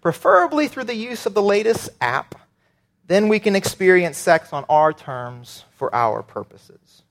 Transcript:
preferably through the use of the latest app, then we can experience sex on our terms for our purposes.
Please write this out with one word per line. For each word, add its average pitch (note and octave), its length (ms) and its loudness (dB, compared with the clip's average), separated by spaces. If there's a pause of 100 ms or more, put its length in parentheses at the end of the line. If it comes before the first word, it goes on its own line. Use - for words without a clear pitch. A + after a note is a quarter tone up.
preferably C#4 640 2
through C4 180 -10
the A#3+ 100 -8
use A3+ 320 -8
of G3+ 80 -6
the G#3 80 0
latest G#3 480 0 (100)
app, B2 340 -4 (720)
then G#3 220 2
we G#3+ 100 2
can G#3 160 0
experience F#3 640 2
sex E3 380 0
on C#3+ 160 -6
our D3+ 240 4
terms B2 680 -14 (140)
for - 180 -6
our A2+ 280 -2
purposes. - 880 -18